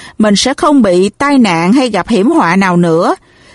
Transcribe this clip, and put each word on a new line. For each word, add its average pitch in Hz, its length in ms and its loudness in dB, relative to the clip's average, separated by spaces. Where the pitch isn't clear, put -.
mình 214 180 0
sẽ 254 180 -2
không 294 280 2
bị 190 280 0
tai 277 280 -2
nạn 180 360 0
hay 262 160 0
gặp 202 180 -4
hiểm 233 240 0
họa 190 240 0
nào 190 220 0
nữa. 175 380 0